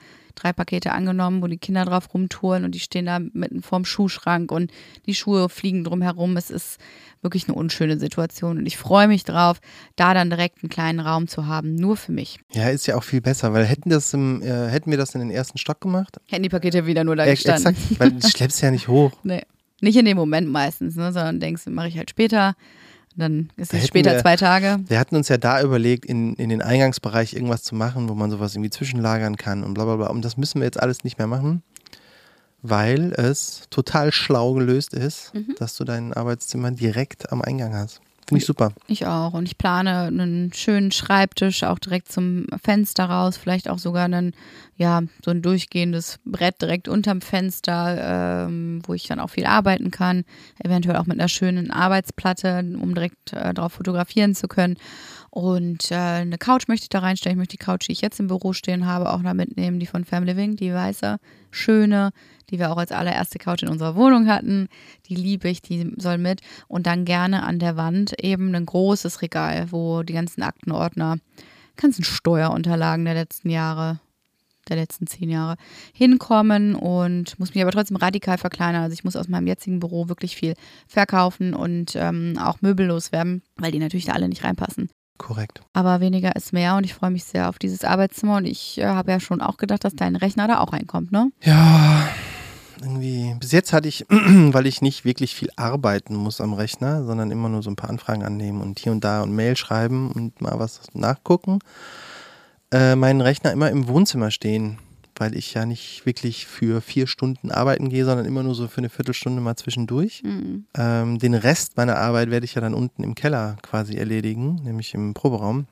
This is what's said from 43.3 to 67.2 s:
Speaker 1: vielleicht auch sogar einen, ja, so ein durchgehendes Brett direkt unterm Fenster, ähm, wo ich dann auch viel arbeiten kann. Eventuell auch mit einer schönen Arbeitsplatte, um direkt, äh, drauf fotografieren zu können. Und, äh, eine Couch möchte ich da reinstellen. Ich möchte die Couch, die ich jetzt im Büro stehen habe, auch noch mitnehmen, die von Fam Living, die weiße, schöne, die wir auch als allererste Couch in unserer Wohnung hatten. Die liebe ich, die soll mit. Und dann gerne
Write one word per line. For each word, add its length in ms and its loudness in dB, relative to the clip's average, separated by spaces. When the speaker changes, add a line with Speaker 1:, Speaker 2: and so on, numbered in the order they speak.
Speaker 1:
vielleicht 300 -4
auch 120 -4
sogar 260 -2
einen, 280 -2
ja, 260 2
so 60 0
ein 100 0
durchgehendes 840 -2
Brett 360 -2
direkt 260 -2
unterm 340 0
Fenster, 1300 -2
ähm, 380 -6
wo 80 -6
ich 140 -8
dann 120 -6
auch 120 -6
viel 160 -2
arbeiten 420 2
kann. 360 0
Eventuell 340 0
auch 100 -2
mit 120 -2
einer 80 0
schönen 440 -2
Arbeitsplatte, 920 0
um 140 -2
direkt, 400 -6
äh, 220 -4
drauf 180 -4
fotografieren 640 0
zu 120 -6
können. 300 0
Und, 600 -2
äh, 40 -2
eine 440 -2
Couch 280 4
möchte 180 -2
ich 40 -16
da 100 0
reinstellen. 360 0
Ich 40 0
möchte 180 -4
die 60 -14
Couch, 240 -2
die 60 -2
ich 80 -10
jetzt 180 -2
im 80 -2
Büro 260 -2
stehen 340 -4
habe, 240 -2
auch 100 -2
noch 120 -2
mitnehmen, 460 -2
die 60 -6
von 200 -6
Fam 180 -2
Living, 320 -2
die 180 -4
weiße, 440 -4
schöne, 600 4
die 80 -6
wir 140 0
auch 60 -4
als 140 -2
allererste 460 -2
Couch 240 -4
in 80 -4
unserer 260 -4
Wohnung 320 6
hatten. 420 0
Die 80 -8
liebe 340 -2
ich, 140 -4
die 360 -6
soll 200 -2
mit. 240 -2
Und 200 -4
dann 180 0
gerne 380 0